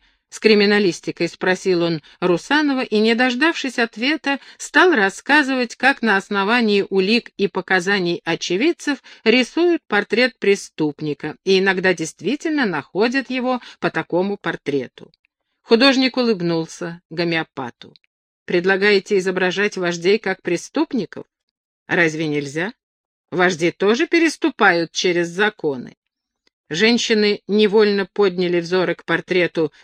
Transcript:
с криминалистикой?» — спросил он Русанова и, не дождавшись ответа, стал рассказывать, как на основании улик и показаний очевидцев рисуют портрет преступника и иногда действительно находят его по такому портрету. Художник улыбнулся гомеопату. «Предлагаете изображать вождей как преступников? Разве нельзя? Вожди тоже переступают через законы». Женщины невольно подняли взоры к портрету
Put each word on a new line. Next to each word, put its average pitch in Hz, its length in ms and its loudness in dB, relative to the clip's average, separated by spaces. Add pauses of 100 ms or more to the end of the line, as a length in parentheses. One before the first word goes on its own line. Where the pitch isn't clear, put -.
(300)
с - 100 -16
криминалистикой?» — 208 880 2
спросил 180 560 -2
он 170 180 -2 (200)
Русанова 269 580 0
и, 214 200 -2
не 220 140 4
дождавшись 254 640 -2
ответа, 269 640 -2 (180)
стал 339 360 2
рассказывать, 254 840 0
как - 260 0
на 220 140 2
основании 202 720 0
улик 190 460 0
и 196 140 0
показаний 185 720 -2
очевидцев 240 800 -2 (220)
рисуют 311 640 2
портрет 214 500 0
преступника 156 1040 -4
и 190 160 2
иногда 185 340 0
действительно 254 720 -4
находят 208 640 -4
его 254 300 -2 (220)
по 175 80 -2
такому 180 480 -4
портрету. - 720 -8 (520)
Художник 254 540 2
улыбнулся 170 920 -2
гомеопату. 165 840 -6 (500)
«Предлагаете 196 720 2
изображать 185 600 -2
вождей 175 420 0
как 190 220 -6
преступников? - 840 -4 (640)
Разве 160 400 0
нельзя? 147 460 -4 (580)
Вожди 175 400 0
тоже 233 360 0
переступают 262 840 0
через 175 380 0
законы». 156 680 -4 (720)
Женщины 208 800 2
невольно 208 580 4
подняли 180 540 0
взоры 170 360 -2
к - 100 -20
портрету 165 640 0 (120)